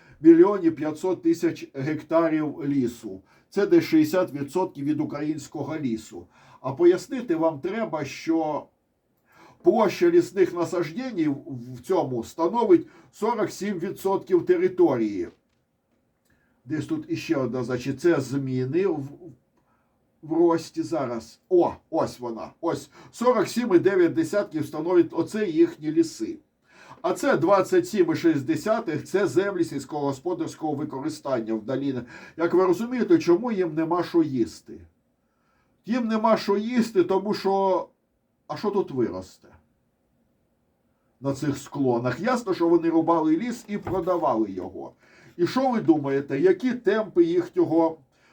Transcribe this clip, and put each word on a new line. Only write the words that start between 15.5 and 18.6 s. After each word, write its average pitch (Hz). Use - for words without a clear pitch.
Десь 143
тут 156
іще 156
одна, 127
значить, 127
це 165
зміни 131